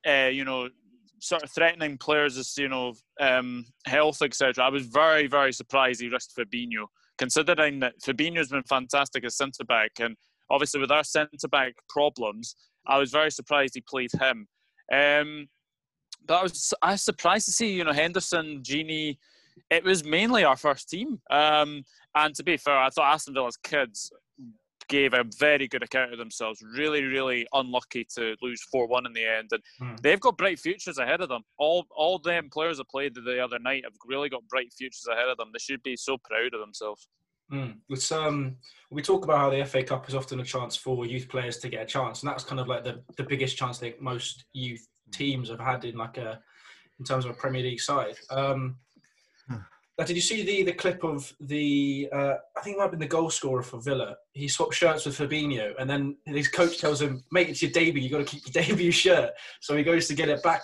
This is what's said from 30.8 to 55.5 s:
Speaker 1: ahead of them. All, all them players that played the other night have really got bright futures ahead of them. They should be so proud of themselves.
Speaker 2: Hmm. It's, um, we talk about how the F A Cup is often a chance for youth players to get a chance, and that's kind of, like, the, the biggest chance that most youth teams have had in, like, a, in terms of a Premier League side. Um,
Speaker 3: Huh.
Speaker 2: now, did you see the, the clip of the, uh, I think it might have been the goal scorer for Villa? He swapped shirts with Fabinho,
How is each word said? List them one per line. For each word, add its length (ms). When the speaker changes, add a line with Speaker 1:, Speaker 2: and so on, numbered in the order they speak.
Speaker 1:
ahead 220
of 80
them. 140
All, 340
all 260
them 320
players 280
that 100
played 260
the 240
other 220
night 240
have 80
really 240
got 200
bright 240
futures 360
ahead 200
of 80
them. 160
They 80
should 240
be 120
so 220
proud 360
of 60
themselves. 460
Speaker 2:
Hmm. 200
It's, 220
um, 460
we 100
talk 220
about 160
how 120
the 100
F 160
A 80
Cup 240
is 80
often 240
a 40
chance 300
for 320
youth 220
players 300
to 100
get 140
a 40
chance, 360
and 60
that's 140
kind 160
of, 80
like, 160
the, 180
the 60
biggest 340
chance 220
that 240
most 520
youth 340
teams 380
have 100
had 240
in, 120
like, 220
a, 240
in 60
terms 200
of 60
a 40
Premier 280
League 180
side. 380
Um, 460
Speaker 3:
Huh. 100
Speaker 2:
now, 60
did 100
you 80
see 220
the, 180
the 100
clip 300
of 380
the, 720
uh, 220
I 40
think 160
it 20
might 60
have 80
been 80
the 60
goal 240
scorer 340
for 160
Villa? 360
He 140
swapped 280
shirts 320
with 120
Fabinho, 640